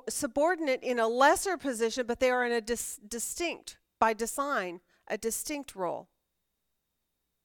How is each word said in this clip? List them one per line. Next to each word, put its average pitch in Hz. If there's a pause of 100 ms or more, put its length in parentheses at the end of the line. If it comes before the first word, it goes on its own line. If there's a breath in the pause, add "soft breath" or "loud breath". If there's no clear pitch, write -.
subordinate 294
in 247
a 226
lesser 285
position, 233
but 233
they 254
are 247
in 240
a 240
dis-, 226
distinct, 240 (220)
by 226
design, 220 (260)
a 214
distinct 269
role, 175 (1400)